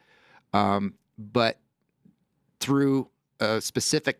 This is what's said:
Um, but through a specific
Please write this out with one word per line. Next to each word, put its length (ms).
Um, 400
but 420
through 500
a 220
specific 580